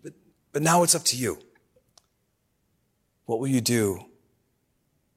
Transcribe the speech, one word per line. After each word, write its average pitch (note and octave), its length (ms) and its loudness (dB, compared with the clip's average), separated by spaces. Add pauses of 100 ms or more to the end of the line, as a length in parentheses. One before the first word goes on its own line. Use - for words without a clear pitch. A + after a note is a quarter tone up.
but, - 120 -18 (400)
but C#3+ 80 -2
now F3 220 4
it's E3+ 120 2
up D#3 80 -4
to B2 140 -2
you. A2+ 200 -4 (1900)
What A#2 140 -4
will C3+ 100 -6
you C3 100 2
do G#2+ 460 0 (1120)